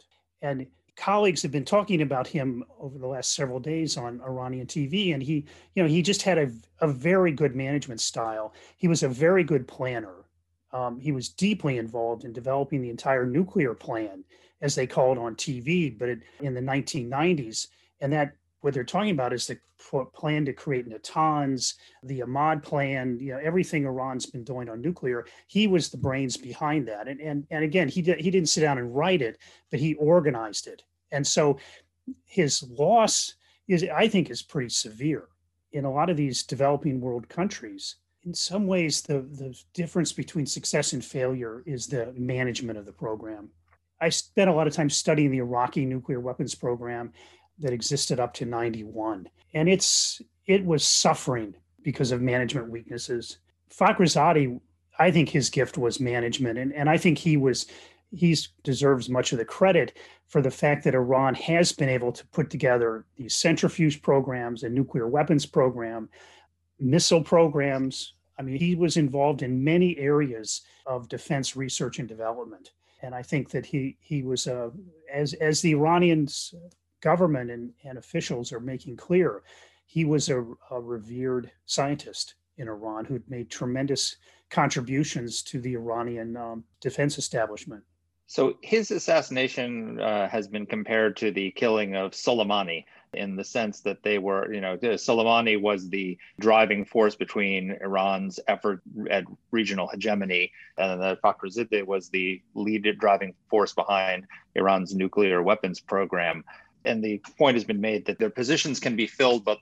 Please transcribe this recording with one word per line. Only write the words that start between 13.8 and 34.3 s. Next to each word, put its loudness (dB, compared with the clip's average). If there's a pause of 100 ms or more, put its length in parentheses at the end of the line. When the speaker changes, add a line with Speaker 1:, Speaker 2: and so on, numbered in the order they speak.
Speaker 1:
as -2
they 0
call 4
it 0
on -6
T -6
V, 0
but -6
it, -4 (200)
in -4
the -6
nineteen -4
nineties. 0 (320)
And -2
that, 0 (280)
what -2
they're -4
talking -2
about 0
is -4
the -10 (320)
pl-, -4
plan -2
to -2
create -6
Natanz, -2 (280)
the -8
Ahmad 0
plan, -2
you -8
know, -8
everything 0
Iran's -4
been -12
doing -8
on -10
nuclear. -4 (200)
He 2
was 2
the -12
brains -2
behind -2
that. -8
And, -10
and, -6
and -2
again, 2
he -2
di-, 2
he 0
didn't 2
sit 2
down 4
and -6
write 2
it, -4 (320)
but -4
he 0
organized 2
it. -18 (300)
And 0
so 4 (640)
his 0
loss 2 (340)
is, 2 (100)
I 4
think, 2